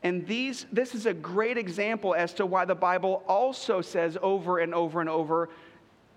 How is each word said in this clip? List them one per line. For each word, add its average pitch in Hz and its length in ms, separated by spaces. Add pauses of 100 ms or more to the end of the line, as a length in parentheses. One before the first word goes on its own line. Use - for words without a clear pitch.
And 180 240
these, 247 460
this 254 220
is 220 120
a 202 80
great 190 420
example 202 580
as 170 200
to 196 120
why 185 180
the 185 100
Bible 185 520
also 226 540
says 170 400
over 180 380
and 165 160
over 170 260
and 160 80
over, 160 400 (680)